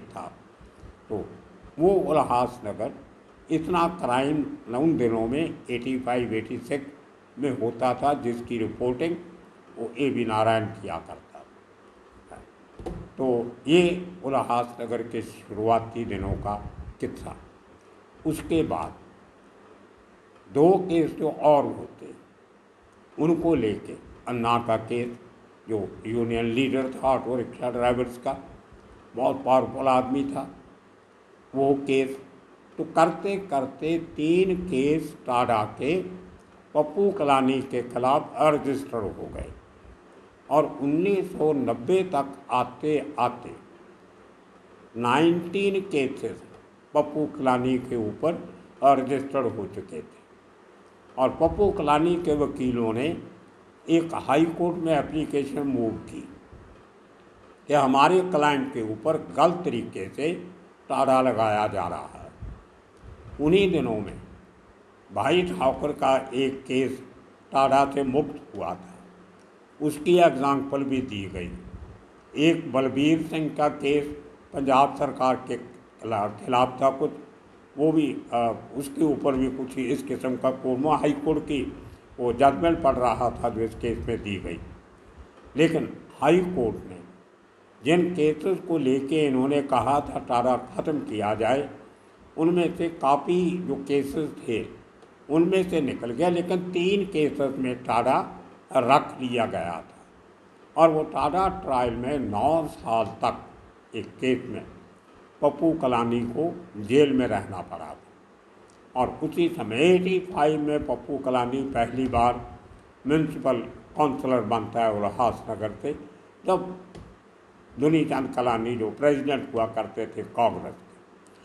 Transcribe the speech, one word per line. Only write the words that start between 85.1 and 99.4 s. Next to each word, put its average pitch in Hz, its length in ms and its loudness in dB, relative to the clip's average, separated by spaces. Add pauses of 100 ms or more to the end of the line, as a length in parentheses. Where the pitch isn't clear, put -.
लेकिन 151 400 2 (240)
हाई 160 180 6
कोर्ट 139 360 0
ने 92 240 -14 (880)
जिन 175 300 4
cases 156 440 0
को 165 180 -2
लेके 139 500 2
इन्होंने 139 340 2
कहा 135 380 2
था 143 200 -4
टाडा 120 380 2
ख़त्म - 420 -4
किया 107 360 -2
जाए, 123 340 0 (680)
उनमें 165 400 2
से 170 120 -2
काफ़ी 165 680 2
जो 139 180 -4
cases 143 540 -2
थे 107 360 -6 (640)
उनमें 180 400 2
से 165 120 0
निकल 117 300 -4
गया, 151 180 0
लेकिन 180 420 -2
तीन 185 340 0
cases 143 520 0
में 127 260 -4
टाडा 127 580 0 (340)
रख 131 460 4
लिया 120 240 0